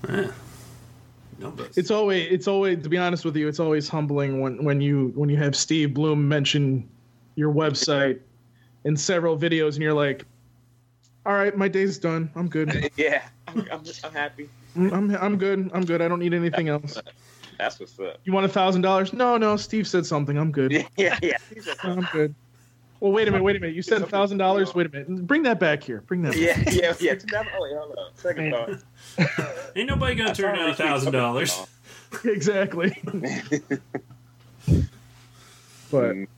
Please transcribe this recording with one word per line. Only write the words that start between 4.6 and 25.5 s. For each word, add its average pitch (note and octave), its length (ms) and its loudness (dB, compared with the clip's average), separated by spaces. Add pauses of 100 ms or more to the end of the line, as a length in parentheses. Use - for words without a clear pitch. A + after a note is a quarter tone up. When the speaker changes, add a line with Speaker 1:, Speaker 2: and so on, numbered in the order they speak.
Speaker 2:
when C#3+ 180 2
you, C#3 340 2
when D3 140 2
you D3 80 4
have C#3+ 180 2
Steve D3+ 380 2
Bloom D3 340 2
mention C#3 640 2 (460)
your D3+ 180 2
website C#3+ 680 2 (680)
in D3+ 120 2
several E3 400 0
videos, D#3 380 2
and D3+ 80 -4
you're D3+ 100 2
like, C#3+ 320 0 (1000)
"All G3+ 60 2
right, G3+ 220 2
my G3 120 2
day's F#3+ 320 0
done. E3 360 -2
I'm F3 140 -4
good." D3 440 -2
Speaker 3:
<laughs> - 40 -12
Yeah, D3 240 0 (260)
I'm, - 240 -6
I'm, D#3 120 -10 (200)
I'm D#3 100 -12
happy. D3 360 -8 (260)
Speaker 2:
"Mm, F#3 180 2
I'm, G3+ 240 0
I'm G#3 200 0
good. F#3+ 380 0
I'm F#3 100 0
good. E3+ 160 0
I E3+ 60 2
don't F3 120 0
need F3 140 0
anything E3+ 360 0
else." D3 300 -4 (600)
Speaker 3:
That's A2+ 200 -4
what's - 200 -16
up. F#2 240 -8
Speaker 2:
"You F#3+ 100 -2
want F#3+ 140 2
a - 20 2
thousand F#3+ 320 2
dollars?" F#3+ 320 2
"No, A#3+ 240 2
no. G#3 200 2
Steve G#3 300 -4
said F3 200 0
something. D3 300 -2
I'm D#3 140 0
good." C#3 200 2
Speaker 3:
<laughs> - 20 0
Yeah, D#3+ 140 0 (100)
yeah, F#3+ 240 2
yeah. C#3+ 160 0 (460)
Speaker 2:
"I'm F3+ 300 -2
good." D3+ 200 0 (680)
"Well, G3 100 4
wait G#3+ 160 4
a G3+ 40 2
minute. F#3+ 120 2
Wait G3+ 140 4
a - 20 -4
minute. E3 160 -6
You F3+ 80 -6
said G#3+ 160 2
Speaker 3:
Something E3+ 80 -2
Speaker 2:
a - 40 -8
thousand G3+ 280 2
dollars. F#3+ 320 2
Speaker 3:
cool. F3 80 0
Speaker 2:
Wait E3+ 80 2
a - 20 -6
minute. E3+ 380 -8
Bring D4+ 160 4
that A#3 160 2